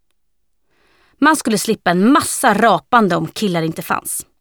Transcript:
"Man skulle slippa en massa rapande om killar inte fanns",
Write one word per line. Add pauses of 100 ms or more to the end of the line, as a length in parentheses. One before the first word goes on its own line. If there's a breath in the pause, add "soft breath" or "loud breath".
(1200)
"Man
skulle
slippa
en
massa
rapande
om
killar
inte
fanns", (140)